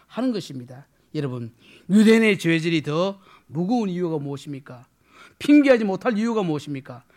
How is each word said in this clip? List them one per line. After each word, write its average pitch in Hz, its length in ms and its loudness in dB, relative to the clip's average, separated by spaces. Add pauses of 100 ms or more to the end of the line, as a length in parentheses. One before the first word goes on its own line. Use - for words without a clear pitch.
하는 247 260 -4
것입니다. 131 540 -12 (280)
여러분, 127 380 -8 (360)
유대인의 214 480 6
죄질이 165 460 0
더 180 380 -4 (260)
무거운 196 400 -2
이유가 175 300 -4
무엇입니까? 139 720 -12 (520)
핑계하지 269 460 6
못할 196 320 -2
이유가 220 260 -2
무엇입니까? 139 600 -8 (100)